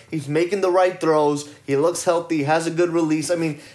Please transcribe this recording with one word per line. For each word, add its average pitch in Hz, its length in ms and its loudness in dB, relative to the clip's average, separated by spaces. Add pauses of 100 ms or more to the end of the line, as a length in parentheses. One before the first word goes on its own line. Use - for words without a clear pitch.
(120)
he's 143 160 -6
making 175 340 0
the 185 100 2
right 180 280 2
throws, 151 500 2 (160)
he 139 120 0
looks 170 260 0
healthy, 165 400 0
has 165 240 0
a 160 40 -4
good 170 180 0
release. 160 420 0
I 175 40 2
mean, 160 260 -4 (140)